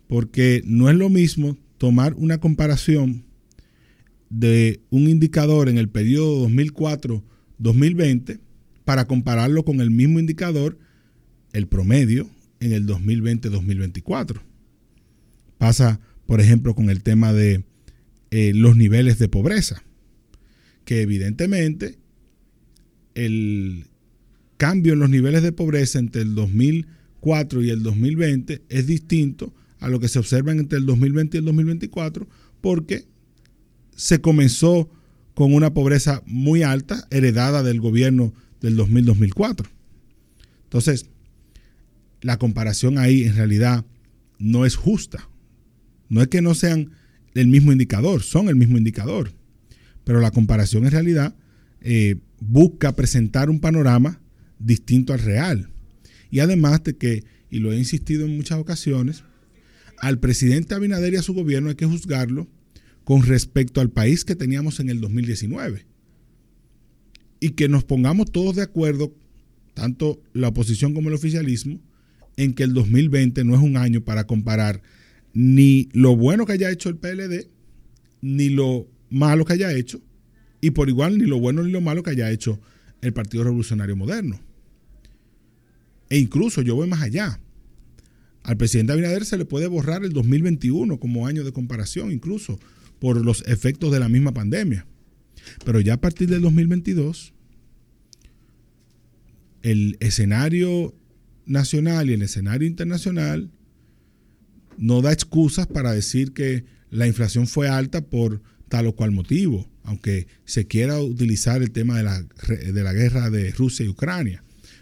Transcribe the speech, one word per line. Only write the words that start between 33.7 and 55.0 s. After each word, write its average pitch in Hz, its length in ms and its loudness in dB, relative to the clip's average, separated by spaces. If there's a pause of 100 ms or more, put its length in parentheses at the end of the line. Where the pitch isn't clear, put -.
se - 240 2
comenzó 160 720 2 (420)
con 143 220 2
una 156 180 4
pobreza 139 540 0
muy 147 360 0
alta, 139 480 -4
heredada 131 520 0
del 120 180 -2
gobierno 120 540 2 (260)
del 113 160 0
dos 107 140 2
mil, 120 160 4
dos 110 120 4
mil 101 160 2
cuatro. 208 360 -4 (920)
Entonces, - 420 -2 (1120)
la 120 180 -2
comparación 117 600 0
ahí 127 260 4
en 107 120 2
realidad 110 500 2 (520)
no 120 280 2
es 123 100 0
justa. - 520 -4 (800)
No 113 140 2
es 131 60 4
que 175 140 0
no 170 120 2
sean 160 360 -2 (440)
el 127 140 4
mismo 139 240 8
indicador, 131 500 2
son 190 260 0
el 147 80 2
mismo 123 220 4
indicador. 110 540 -2 (720)
Pero 117 160 4
la 117 100 4
comparación 110 540 2
en 135 60 2
realidad, 156 460 0 (440)
eh, 107 360 0 (240)
busca 135 560 4
presentar 127 540 0
un 156 100 0
panorama 147 600 2 (380)
distinto 123 540 0